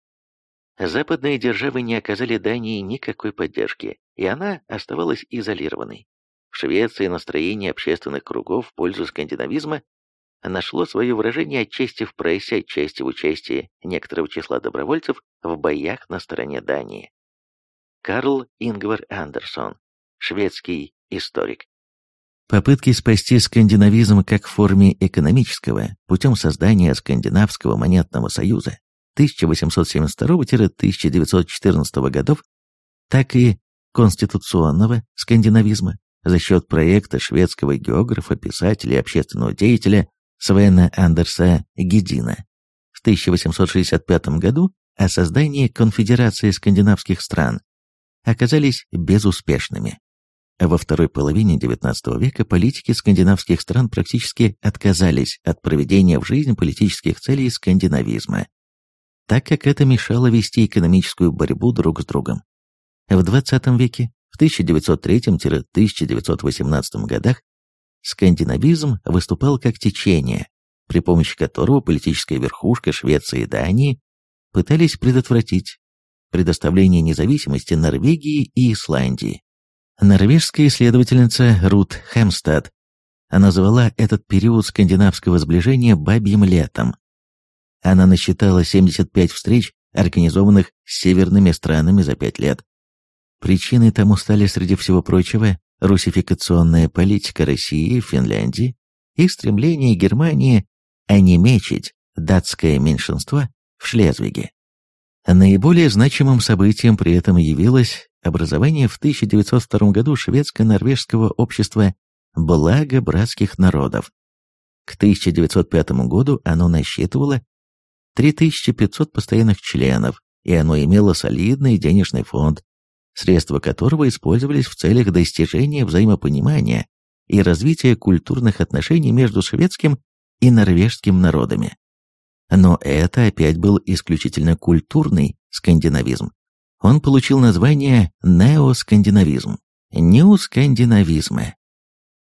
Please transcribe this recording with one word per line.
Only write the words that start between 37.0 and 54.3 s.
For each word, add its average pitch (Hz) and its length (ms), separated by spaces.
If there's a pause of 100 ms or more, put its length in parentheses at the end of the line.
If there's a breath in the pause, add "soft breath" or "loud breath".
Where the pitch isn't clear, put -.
шведского 71 560
географа, 87 580
писателя - 640
и - 20
общественного - 560
деятеля 104 540 (280)
Свена 95 600
Андерса 87 680 (120)
Гедина 87 680 (460)
в - 120
тысяча 101 280
восемьсот 87 400
шестьдесят - 340
пятом - 360
году 160 340 (220)
о 98 120
создании 131 600
конфедерации 110 800
скандинавских 98 720
стран - 400 (640)
оказались 127 680
безуспешными. 85 1080 (580)
Во 87 180
второй 78 320
половине 76 480
девятнадцатого 60 640
века 107 260
политики 104 460
скандинавских 180 680
стран 123 280
практически 110 720